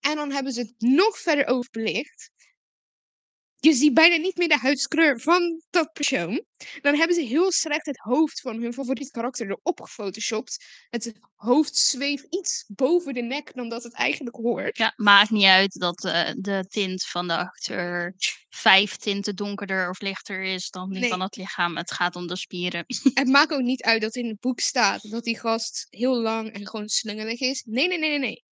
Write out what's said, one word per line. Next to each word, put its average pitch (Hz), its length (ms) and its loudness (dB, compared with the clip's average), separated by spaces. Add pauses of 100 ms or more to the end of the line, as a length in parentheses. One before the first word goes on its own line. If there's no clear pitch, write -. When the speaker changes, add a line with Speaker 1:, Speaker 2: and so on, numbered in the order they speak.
Speaker 1:
En 302 160 -2
dan 294 160 -4
hebben 269 200 -2
ze 233 80 -4
het 226 180 -6
nog 302 400 4
verder 294 280 0
overbelicht. 226 840 -4 (1300)
Je - 160 6
ziet 269 220 4
bijna 330 220 8
niet 339 200 -2
meer 339 120 0
de 302 100 4
huidskleur 269 640 2
van 339 500 2
dat 320 220 2
persoon. 214 520 -2 (360)
Dan 285 140 2
hebben 330 220 4
ze 339 60 0
heel 311 300 2
slecht 302 340 -2
het 285 120 -6
hoofd 285 420 0
van 226 220 -6
hun 233 100 -4
favoriet 254 380 -6
karakter 233 360 -6
erop - 340 -2
gefotoshopt. - 840 -8 (260)
Het 233 220 -6 (220)
hoofd 254 420 2
zweeft 277 540 -2
iets - 380 -6
boven 277 460 0
de 240 80 -4
nek 269 320 -8
dan 247 140 -6
dat 233 140 -6
het 233 120 -16
eigenlijk 254 420 -4
hoort. 233 400 -2
Speaker 2:
Ja, 226 200 0
maakt 208 340 8
niet 208 140 4
uit 190 360 8
dat, 175 240 -4
eh, 170 320 0
de 190 320 -4
tint 185 360 -4
van 175 240 -6
de 165 80 0
acteur 175 800 -6 (340)
vijf 202 480 4
tinten 202 400 -4
donkerder 190 520 -4
of 185 120 -8
lichter 190 420 -8
is 190 280 -6
dan 185 200 -8
die 190 100 -6
Speaker 1:
Nee. 240 100 -2
Speaker 2:
van 185 100 -2
het 185 160 -6
lichaam. 175 400 -4
Het - 160 -8
gaat - 240 -2
om 180 100 -8
de 170 100 -6
spieren. 175 500 -6
<laughs> - 280 0
Speaker 1:
Het 254 140 2
maakt 285 240 4
ook 277 100 -2
niet 247 200 -2
uit 226 180 2
dat 220 160 -4
in 240 120 -4
het 220 120 -8
boek 247 200 -2
staat 208 500 -2
dat 233 140 -8
die 233 140 -4
gast - 520 -4
heel 247 300 0
lang 220 320 -4
en 202 160 -10
gewoon 214 200 -8
slungelig 214 520 -6
is. 262 260 -4
Nee, 254 220 0
nee, 359 100 -2
nee, 311 120 -2
nee, 294 80 -2
nee. 226 340 -6